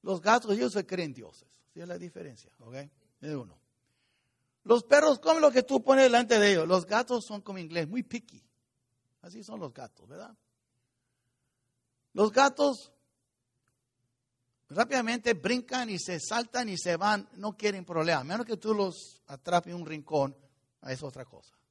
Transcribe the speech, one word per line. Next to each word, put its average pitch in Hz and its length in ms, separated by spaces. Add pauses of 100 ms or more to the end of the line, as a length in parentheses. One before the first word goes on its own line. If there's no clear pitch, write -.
Los 180 200
gatos, 226 300
ellos 226 220
se 190 120
creen 170 280
dioses. 104 340 (260)
¿Sí 165 60
es 170 80
la 180 100
diferencia? 170 640
¿Ok? 120 160 (460)
Es 151 120
uno. 110 240 (1080)
Los 233 180
perros 294 360
comen 320 220
lo 294 100
que 247 120
tú 262 180
pones 269 220
delante 240 360
de 208 120
ellos. 165 160
Los 180 180
gatos 233 400
son, 208 140
como 196 180
inglés, 165 300
muy 220 160
picky. - 400 (800)
Así 190 220
son 214 180
los 135 120
gatos, 117 340
¿verdad? 202 280 (1800)
Los 214 160
gatos 269 600 (1800)
rápidamente 233 640
brincan 240 560
y 185 80
se 170 220
saltan 233 500
y 180 80
se 175 180
van. 202 320 (100)
No 202 200
quieren 196 260
problema. 160 380
A - 20
menos 208 220
que 226 100
tú 214 200
los - 500
atrapes 175 480
en 175 80
un 156 60
rincón, 147 500 (460)
es 131 180
otra 131 240
cosa. - 300 (160)